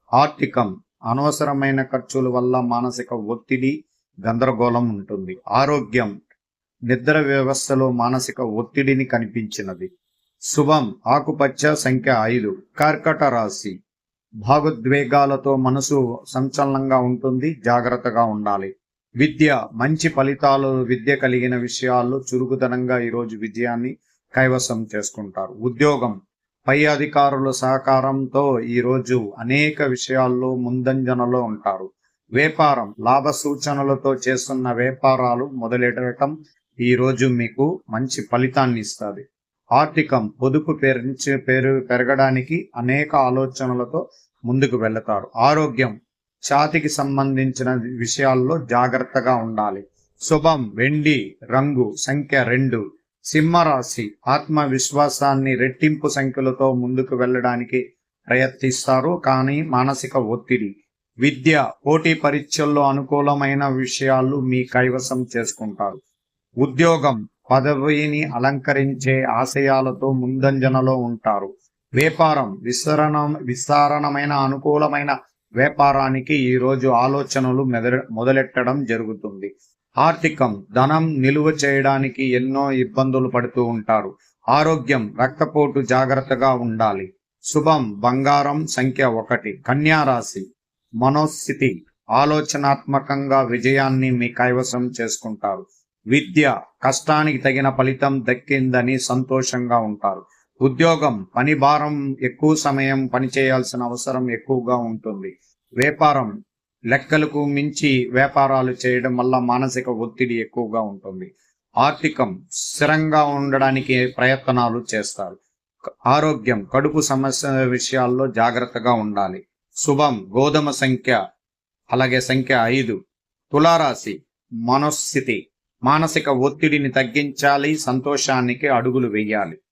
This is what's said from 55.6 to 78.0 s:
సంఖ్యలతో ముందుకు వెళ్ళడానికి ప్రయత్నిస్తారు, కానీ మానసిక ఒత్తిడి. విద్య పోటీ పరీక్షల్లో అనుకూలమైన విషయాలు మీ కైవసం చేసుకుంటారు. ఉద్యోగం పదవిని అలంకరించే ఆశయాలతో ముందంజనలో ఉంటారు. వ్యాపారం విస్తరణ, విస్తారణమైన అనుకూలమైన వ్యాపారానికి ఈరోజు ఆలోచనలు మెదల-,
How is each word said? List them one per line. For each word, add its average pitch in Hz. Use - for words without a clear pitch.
సంఖ్యలతో 135
ముందుకు 127
వెళ్ళడానికి 123
ప్రయత్నిస్తారు, 131
కానీ 135
మానసిక 135
ఒత్తిడి. 113
విద్య 135
పోటీ 160
పరీక్షల్లో 147
అనుకూలమైన 139
విషయాలు 131
మీ 127
కైవసం 127
చేసుకుంటారు. 101
ఉద్యోగం 135
పదవిని 147
అలంకరించే 135
ఆశయాలతో 131
ముందంజనలో 131
ఉంటారు. 110
వ్యాపారం 143
విస్తరణ, 151
విస్తారణమైన 147
అనుకూలమైన 143
వ్యాపారానికి 135
ఈరోజు 127
ఆలోచనలు 131
మెదల-, 123